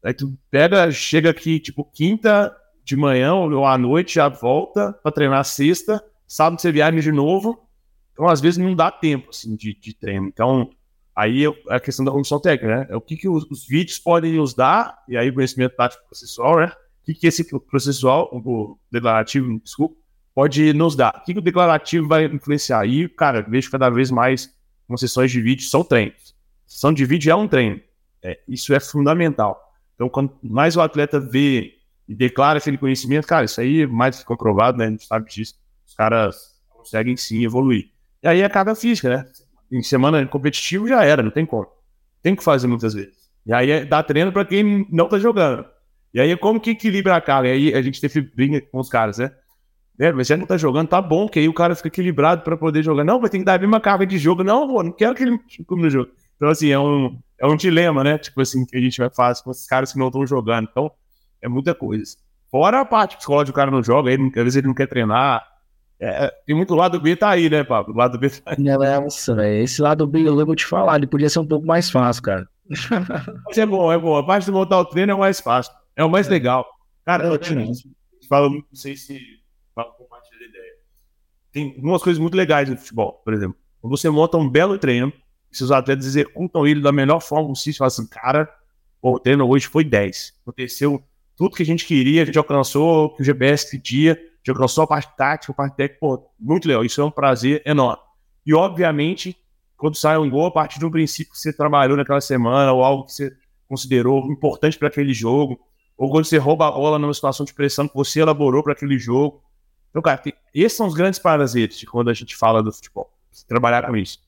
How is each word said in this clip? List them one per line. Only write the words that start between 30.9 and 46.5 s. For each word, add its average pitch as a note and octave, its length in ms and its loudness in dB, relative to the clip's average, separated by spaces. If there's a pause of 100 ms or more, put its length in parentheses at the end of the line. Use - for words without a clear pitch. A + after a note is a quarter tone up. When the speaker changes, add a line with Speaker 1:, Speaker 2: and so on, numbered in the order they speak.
Speaker 1:
vê C3 540 0 (340)
e G#2+ 80 -12
declara C3+ 440 2
aquele C#3+ 180 -4
conhecimento, C3+ 500 -2
cara, D#3 200 2
isso - 140 -8
aí D3 220 2
é D3 40 2
mais B2+ 320 0
que - 80 -20
comprovado, A#2 500 0
né? A2+ 100 -2
A A2 40 -2
gente G#2+ 160 -8
sabe A2 240 -4
disso. - 240 -12 (320)
Os - 80 -20
caras A2 420 0 (320)
conseguem A#2 480 -4
sim A2+ 280 -4
evoluir. A#2+ 460 0 (320)
E D#3 60 0
aí F3 140 4
é G3+ 60 2
carga G3+ 260 0
física, A3 340 -2
né? C3 180 -2 (460)
Em B2+ 100 -4
semana C#3 440 2
competitiva D3+ 600 -4
já B3 160 4
era, D3 200 4
não G#2+ 80 0
tem D#3+ 160 -2
como. G#2+ 200 -6 (560)
Tem F#3+ 140 0
que - 80 -14
fazer C3+ 220 2
muitas A2+ 260 0
vezes. G2+ 220 -12 (320)
E A2+ 80 0
aí B2+ 160 2
é, D3 160 0
dá D3+ 160 2
treino D#3+ 300 0
pra G3+ 120 0
quem G3+ 460 0
não E3 180 0
tá F3+ 100 0
jogando. G3 460 0 (480)
E A#2 80 -2
aí E3 160 2
como G#3+ 240 0